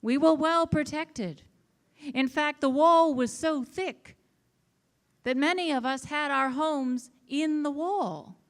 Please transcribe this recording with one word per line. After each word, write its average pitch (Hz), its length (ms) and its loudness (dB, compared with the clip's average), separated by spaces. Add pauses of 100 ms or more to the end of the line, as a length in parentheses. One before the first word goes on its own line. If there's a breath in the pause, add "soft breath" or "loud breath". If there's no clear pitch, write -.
We 233 160 0
were 320 160 6
well 330 340 2
protected. 302 760 -4 (680 loud breath)
In 262 140 0
fact, 294 340 -2
the 277 80 2
wall 320 440 6
was 247 180 0
so 311 320 -2
thick - 520 -10 (1080)
that 254 120 -2
many 330 360 0
of 254 140 -2
us 262 200 -4
had 294 260 -4
our 269 180 0
homes 262 600 -2 (180)
in 302 360 -2
the 294 80 -2
wall. 285 640 -4 (140)